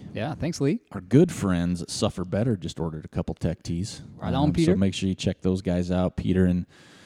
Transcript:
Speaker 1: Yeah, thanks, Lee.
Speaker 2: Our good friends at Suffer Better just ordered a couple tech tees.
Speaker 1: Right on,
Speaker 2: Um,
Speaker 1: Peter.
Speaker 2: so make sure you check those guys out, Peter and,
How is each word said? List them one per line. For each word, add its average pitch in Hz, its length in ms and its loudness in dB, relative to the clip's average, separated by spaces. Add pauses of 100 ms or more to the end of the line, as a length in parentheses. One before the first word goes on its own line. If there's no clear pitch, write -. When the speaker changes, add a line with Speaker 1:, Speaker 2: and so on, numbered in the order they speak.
(160)
Speaker 1:
Yeah, 120 180 -6
thanks, 160 260 -6
Lee. 147 200 0 (140)
Speaker 2:
Our 95 80 -10
good 139 300 6
friends 87 480 0
at - 120 -10
Suffer 98 340 -2
Better 104 300 0
just 82 240 -6
ordered 78 260 -6
a - 20 -14
couple - 280 -6
tech - 260 -4
tees. 87 400 -6 (160)
Speaker 1:
Right - 160 -4
on, 139 120 2
Speaker 2:
Um, 147 80 4
Speaker 1:
Peter. 165 180 4
Speaker 2:
so 185 60 4
make 98 180 2
sure 95 140 -2
you 92 40 2
check - 280 -4
those 92 200 0
guys 90 300 0
out, 90 240 0
Peter 90 320 2
and, 90 180 2 (400)